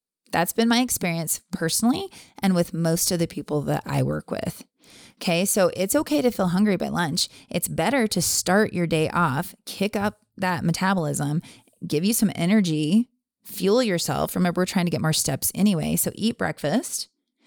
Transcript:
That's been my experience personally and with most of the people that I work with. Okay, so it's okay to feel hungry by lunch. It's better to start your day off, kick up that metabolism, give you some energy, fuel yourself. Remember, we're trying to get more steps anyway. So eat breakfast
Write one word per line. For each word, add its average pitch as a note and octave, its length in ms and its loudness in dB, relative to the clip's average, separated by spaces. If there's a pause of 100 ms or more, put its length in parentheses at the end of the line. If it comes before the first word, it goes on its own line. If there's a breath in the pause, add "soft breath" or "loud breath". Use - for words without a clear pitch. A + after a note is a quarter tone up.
(320)
That's E3+ 220 0
been A3+ 140 2
my A#3+ 140 4
experience E3 600 -4 (100)
personally B3+ 580 0 (320 loud breath)
and F#3+ 140 4
with F3 180 2
most E3 380 0
of F3 80 0
the E3 80 0
people - 360 -4
that C#3+ 220 -2
I C#3 160 0
work D3 300 -4
with. - 340 -8 (560 loud breath)
Okay, F3 240 0
so F#3+ 300 4
it's G3 200 0
okay D4 260 0
to B3 100 2
feel G3 160 0
hungry F#3+ 280 2
by D3 140 -2
lunch. E3 400 -2 (200 loud breath)
It's - 180 -4
better G#3 400 0
to F3+ 140 0
start - 520 2
your E3+ 140 0
day D#3 220 2
off, E3 440 -2 (120)
kick - 300 -4
up G#3 240 -2 (180)
that F3+ 260 -2
metabolism, D#3 800 0 (440 loud breath)
give D#3 180 -2
you G#3 100 2
some G#3 220 2
energy, F3 720 2 (340)
fuel G3+ 400 2
yourself. E3+ 520 -2
Remember, F3+ 260 0
we're F#3 40 2
trying F3 200 0
to E3+ 60 -2
get D#3+ 100 -2
more D#3 120 2
steps - 400 -2
anyway. E3 420 0
So - 200 -2
eat A#3 220 -2
breakfast E3 720 -4 (380 soft breath)